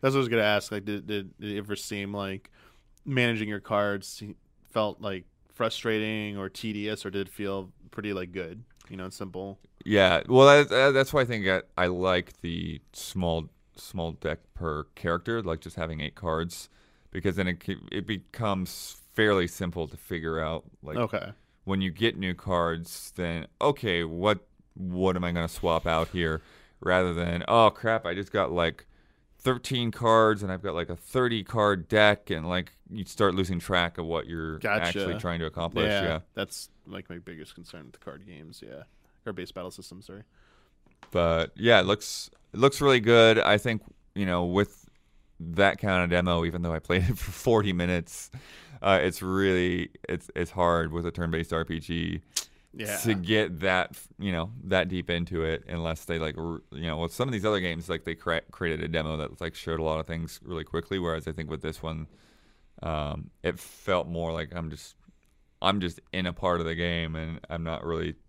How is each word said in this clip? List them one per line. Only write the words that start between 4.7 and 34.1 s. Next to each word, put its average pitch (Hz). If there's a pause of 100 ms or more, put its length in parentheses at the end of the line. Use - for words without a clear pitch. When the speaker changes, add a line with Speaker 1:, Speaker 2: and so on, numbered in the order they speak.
Speaker 1:
felt, 107
like, 98 (280)
frustrating 107
or 95
tedious, 104
or 101
did 95
it -
feel 98 (180)
pretty, 104
like, 90
good, 90 (260)
you 98
know, 95
simple? 95 (280)
Speaker 2:
Yeah. 92
Well, 131
that, 143
that, 131
that's 135
why 147
I 127
think 110
I, 95 (160)
I 90
like 90
the 85 (120)
small, 82 (260)
small 85
deck 78 (140)
per 76 (120)
character, 87
like, 82
just -
having 80
eight 73
cards, 85 (420)
because 92
then 95
it 87
c-, 98 (140)
it 95
becomes 98 (160)
fairly 101
simple 85
to 69
figure 80
out, 78 (180)
like, 76
Speaker 1:
Okay. 110 (320)
Speaker 2:
when 95
you 95
get 101
new 90
cards, 85
then, 85 (140)
okay, 104
what, 87 (280)
what 92
am 90
I 87
gonna 85
swap 82
out 82
here? 80 (400)
Rather 90
than, 85
"Oh, 113
crap, 113
I 87
just 95
got, 90
like, 85 (540)
thirteen 123
cards 110
and 95
I've 92
got, 95
like, 85
a 87
thirty 120
card 101
deck," 104
and, 80
like, 90 (180)
you 101
start 98
losing 90
track 87
of 85
what 82